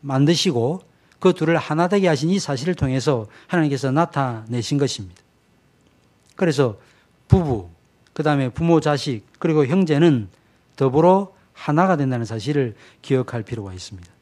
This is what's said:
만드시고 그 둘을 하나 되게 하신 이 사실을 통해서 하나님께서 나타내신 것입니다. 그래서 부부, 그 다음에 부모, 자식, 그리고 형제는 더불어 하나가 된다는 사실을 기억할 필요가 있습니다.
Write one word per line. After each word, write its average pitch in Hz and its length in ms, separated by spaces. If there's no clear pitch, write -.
만드시고 143 800
그 185 140
둘을 160 240
하나 160 300
되게 190 200
하신 156 220
이 190 100
사실을 151 360
통해서 131 520
하나님께서 139 440
나타내신 127 840
것입니다. 104 440
그래서 139 420
부부, 127 420
그 156 100
다음에 143 260
부모, 165 300
자식, 147 460
그리고 156 280
형제는 151 640
더불어 170 560
하나가 170 440
된다는 127 280
사실을 113 500
기억할 123 420
필요가 101 300
있습니다. 90 360